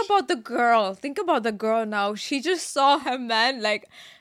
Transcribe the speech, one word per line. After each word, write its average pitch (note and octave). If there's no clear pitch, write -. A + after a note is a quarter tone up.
about G4
the F4+
girl. A#3
Think C#4
about E4
the A3+
girl A3
now. G#3
She C4+
just E4
saw C#4+
her C4
man, A#3+
like, G#3